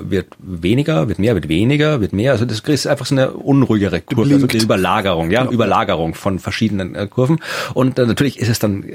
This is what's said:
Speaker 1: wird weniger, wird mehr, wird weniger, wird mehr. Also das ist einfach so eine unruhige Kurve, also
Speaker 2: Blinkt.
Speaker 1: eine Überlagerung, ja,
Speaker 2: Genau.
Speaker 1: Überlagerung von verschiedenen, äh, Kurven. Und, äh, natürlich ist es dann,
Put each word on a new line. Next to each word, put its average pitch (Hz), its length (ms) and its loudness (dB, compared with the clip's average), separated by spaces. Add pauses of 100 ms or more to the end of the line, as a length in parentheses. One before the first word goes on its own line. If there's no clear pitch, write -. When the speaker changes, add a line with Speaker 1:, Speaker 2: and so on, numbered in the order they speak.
Speaker 1:
wird 92 200 -2 (100)
weniger, 120 720 0
wird 98 100 -2
mehr, 110 160 2
wird 76 160 -2
weniger, 143 500 2
wird 92 140 -2
mehr. 117 200 0
Also 113 120 0
das 113 140 -6
ist 147 260 0
einfach 135 220 -2
so 139 80 0
eine 131 160 2
unruhige 113 580 2 (120)
Kurve, 117 200 0
also 143 140 4
Speaker 2:
Blinkt. 135 180 2
Speaker 1:
eine 113 100 2
Überlagerung, 95 680 0
ja, 113 100 2
Speaker 2:
Genau. 131 120 -2
Speaker 1:
Überlagerung 98 600 0
von 95 240 -4
verschiedenen, 98 560 -4
äh, 101 140 -6
Kurven. 131 320 0 (340)
Und, 127 240 0
äh, 127 80 2
natürlich 117 340 0
ist 113 100 -2
es 113 100 -2
dann, 101 240 -2 (100)